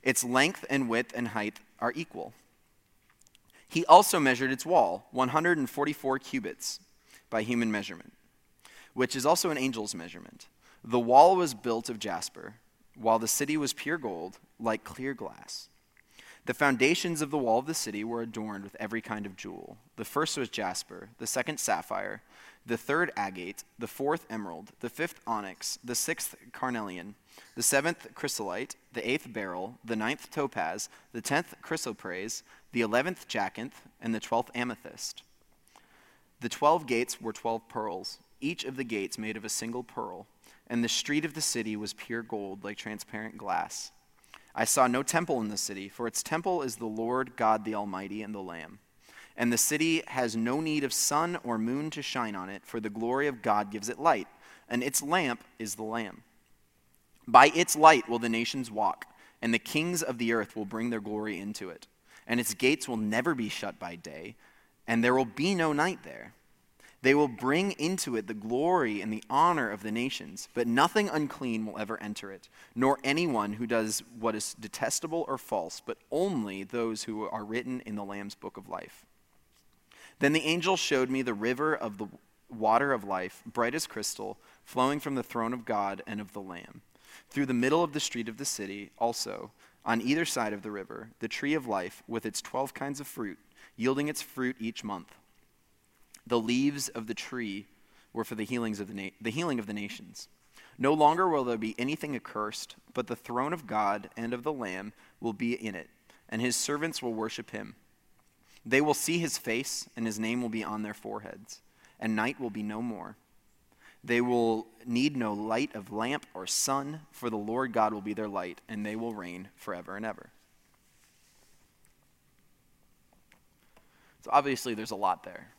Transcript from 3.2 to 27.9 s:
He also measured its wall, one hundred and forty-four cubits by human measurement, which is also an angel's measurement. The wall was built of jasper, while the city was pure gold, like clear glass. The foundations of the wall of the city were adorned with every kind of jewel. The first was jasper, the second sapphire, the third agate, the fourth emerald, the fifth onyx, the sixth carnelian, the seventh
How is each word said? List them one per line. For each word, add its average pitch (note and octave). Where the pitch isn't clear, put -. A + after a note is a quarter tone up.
He E3
also F3+
measured C3
its C3+
wall, A2
one B2+
hundred E3
and C3+
forty-four C#3+
cubits -
by A2
human A#2
measurement, G2+
which B2+
is C3
also E3+
an D3+
angel's A2+
measurement. -
The A#2
wall C#3+
was E3
built A#2
of A2
jasper, G2+
while A2+
the A2
city D3
was C#3+
pure D#3+
gold, F#2
like A2+
clear C3
glass. -
The B2+
foundations D3+
of C#3
the D3+
wall A#2
of C3
the D#3+
city G#2
were A#2
adorned G#2+
with -
every G#2+
kind G#2+
of F#2+
jewel. -
The A2
first D3+
was B2
jasper, F#2
the -
second C3+
sapphire, G2
the A#2
third D#3
agate, F#2+
the A#2
fourth D3
emerald, G2
the A#2+
fifth -
onyx, G#2
the A#2+
sixth -
carnelian, G#2
the A#2
seventh D3